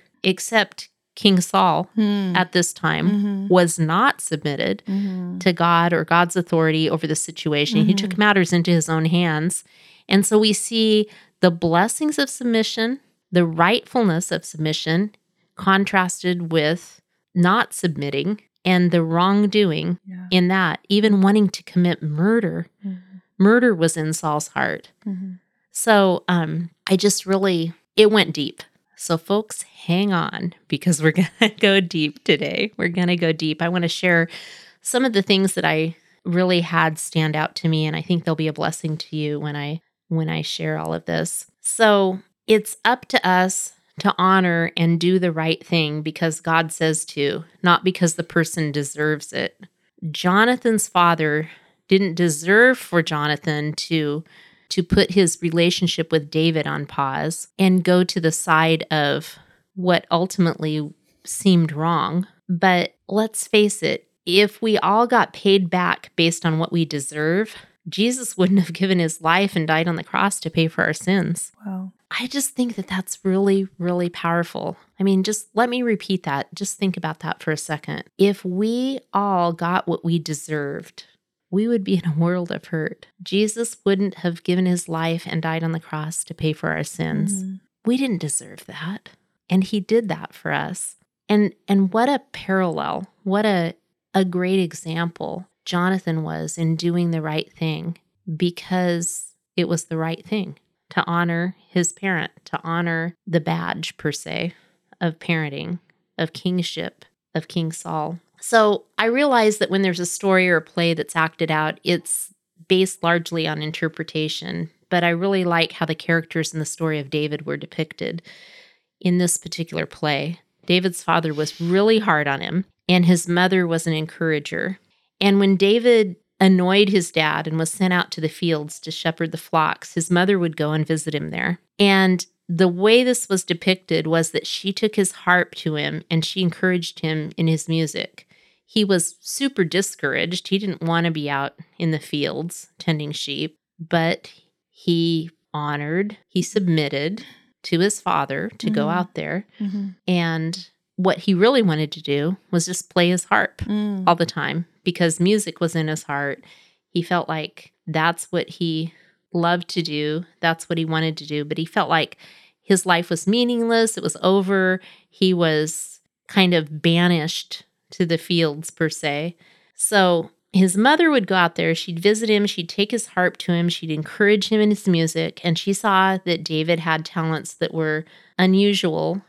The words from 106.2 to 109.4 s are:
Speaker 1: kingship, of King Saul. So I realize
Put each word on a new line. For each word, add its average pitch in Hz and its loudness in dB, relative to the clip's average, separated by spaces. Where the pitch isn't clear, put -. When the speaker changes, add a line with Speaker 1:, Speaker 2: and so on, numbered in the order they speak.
Speaker 1:
kingship, - -6
of 160 -6
King 165 -4
Saul. 160 -8
So 214 2
I 220 2
realize 233 4